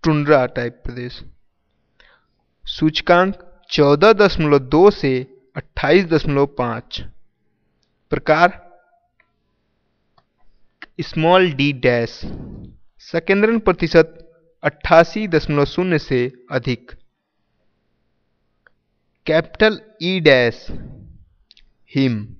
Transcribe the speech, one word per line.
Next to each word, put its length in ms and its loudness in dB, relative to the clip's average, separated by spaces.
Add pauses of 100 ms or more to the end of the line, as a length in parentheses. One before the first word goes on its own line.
टुंड्रा 440 2
टाइप 380 -8
प्रदेश, 380 -12 (1400)
सूचकांक 720 0 (360)
चौदह 420 4
दशमलव 460 2
दो 320 4
से 220 -4 (440)
अट्ठाईस 480 0
दशमलव 420 0
पाँच। 540 -8 (1080)
प्रकार 400 0 (2500)
स्मॉल 520 2
डी 200 -2
डैश, 480 -2 (800)
संकेंद्रण 600 -2
प्रतिशत 600 0 (440)
अट्ठासी 680 2
दशमलव 360 0
शून्य 340 -2
से 520 -4
अधिक। 420 -6 (2250)
कैपिटल 540 0 (220)
ई 180 -4
डैश 460 2 (1300)
हिम। 320 -2 (140)